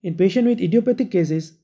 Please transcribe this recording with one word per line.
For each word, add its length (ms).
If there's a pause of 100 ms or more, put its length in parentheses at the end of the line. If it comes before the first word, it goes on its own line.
In 140
patient 320
with 120
idiopathic 500
cases 540